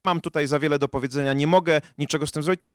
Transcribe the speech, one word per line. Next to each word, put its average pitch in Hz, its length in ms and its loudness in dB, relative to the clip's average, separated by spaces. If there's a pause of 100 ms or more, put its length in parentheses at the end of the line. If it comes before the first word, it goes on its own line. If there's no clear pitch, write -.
mam 170 160 0
tutaj 151 260 -2
za 143 120 0
wiele 147 200 2
do 139 80 2
powiedzenia, 139 460 -2
nie 143 140 2
mogę 165 340 4 (160)
niczego 147 300 -4
z - 40 -10
tym 151 120 -6
zrobić, 180 180 -2 (140)